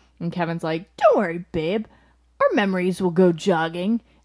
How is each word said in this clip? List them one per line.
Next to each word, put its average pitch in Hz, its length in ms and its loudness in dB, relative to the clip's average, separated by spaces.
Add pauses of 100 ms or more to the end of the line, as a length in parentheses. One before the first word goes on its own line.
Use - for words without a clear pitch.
(200)
And 170 120 -6
Kevin's 170 320 -4
like, 165 340 -6
"Don't 554 200 4
worry, 175 340 -2
babe. 180 360 -4 (520)
Our 539 160 2
memories 185 460 0
will 185 80 2
go 180 220 4
jogging." 175 680 -2 (240)